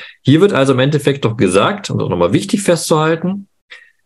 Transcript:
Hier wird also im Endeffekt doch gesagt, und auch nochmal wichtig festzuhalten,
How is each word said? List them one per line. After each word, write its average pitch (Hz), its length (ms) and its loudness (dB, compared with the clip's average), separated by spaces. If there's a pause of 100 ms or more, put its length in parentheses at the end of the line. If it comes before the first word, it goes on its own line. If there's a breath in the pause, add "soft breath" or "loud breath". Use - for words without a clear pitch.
(220 loud breath)
Hier 143 180 4
wird 202 140 4
also 135 200 2
im 123 60 0
Endeffekt 139 460 0
doch 107 100 -2
gesagt, 104 540 0
und 110 100 -2
auch 107 100 -4
nochmal 87 240 0
wichtig 202 280 -2
festzuhalten, 170 840 -2 (580 loud breath)